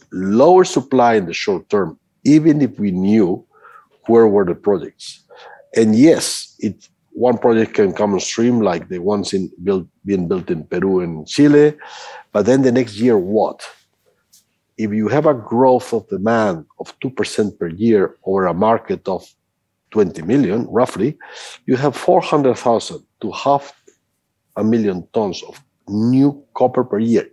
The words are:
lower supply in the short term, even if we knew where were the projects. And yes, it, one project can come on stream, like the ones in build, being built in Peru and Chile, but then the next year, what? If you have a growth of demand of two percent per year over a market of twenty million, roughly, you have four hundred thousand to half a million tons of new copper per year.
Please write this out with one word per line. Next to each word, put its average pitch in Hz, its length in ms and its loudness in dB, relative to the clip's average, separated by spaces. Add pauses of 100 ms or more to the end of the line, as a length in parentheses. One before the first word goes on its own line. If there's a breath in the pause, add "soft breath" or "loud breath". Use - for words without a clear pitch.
(120)
lower 127 540 4
supply 123 500 0
in 98 100 0
the 82 80 -10
short - 360 -6
term, 98 280 -2 (280)
even 151 360 4
if 127 160 -2
we 104 140 -2
knew 95 520 0 (640 soft breath)
where 226 200 6
were 202 180 2
the - 80 -2
projects. - 720 -6 (520 loud breath)
And 110 200 4
yes, - 640 2
it, - 280 -8 (260)
one 120 240 0
project 113 360 0
can 98 200 2
come 101 200 -2
on 90 60 0
stream, 120 400 -2
like 87 300 -2
the 90 100 -10
ones 98 340 -4
in 95 160 -4 (140)
build, 95 240 -2 (160)
being 95 240 -2
built 92 240 -4
in 80 140 -8
Peru 92 340 -2
and 82 260 -8
Chile, 147 480 4 (600 loud breath)
but 104 120 0
then 131 160 2
the 127 120 2
next 117 240 -2
year, 117 200 2
what? 107 480 -4 (1120)
If 107 140 -4
you 107 160 -2
have 147 180 0
a 151 80 4
growth 123 600 0
of 107 160 -4
demand 151 560 -2 (120)
of - 220 -16
two 135 100 -6
percent - 480 -4
per 87 120 -6
year 101 560 0
over 95 200 0
a 85 80 0
market 104 540 -2
of 90 180 -6 (640)
twenty 92 300 -2
million, 104 460 0
roughly, 123 500 -2 (480 loud breath)
you 127 120 0
have 135 180 -2
four 180 240 2
hundred 139 360 0
thousand 107 460 -4 (200)
to 101 100 -8
half - 420 -2 (840)
a 104 60 -4
million 104 500 -2
tons 101 300 -4
of - 200 -20 (240)
new 131 560 0 (100)
copper 127 300 0
per 107 160 -6
year. 113 340 0